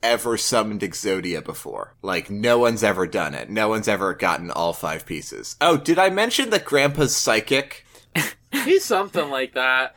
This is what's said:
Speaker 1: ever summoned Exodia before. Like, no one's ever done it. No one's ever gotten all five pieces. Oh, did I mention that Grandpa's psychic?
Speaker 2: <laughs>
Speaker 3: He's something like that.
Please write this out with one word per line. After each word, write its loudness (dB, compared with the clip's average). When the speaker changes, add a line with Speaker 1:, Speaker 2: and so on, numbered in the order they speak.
Speaker 1:
ever 0
summoned 0
Exodia -4
before. -12
Like, -4
no 2
one's 4
ever 2
done -2
it. -10
No 0
one's 0
ever 0
gotten -2
all -2
five -6
pieces. -12
Oh, 6
did 2
I 6
mention 0
that 2
Grandpa's 2
psychic? 0
Speaker 2:
<laughs> -2
Speaker 3:
He's 2
something -2
like -4
that. 0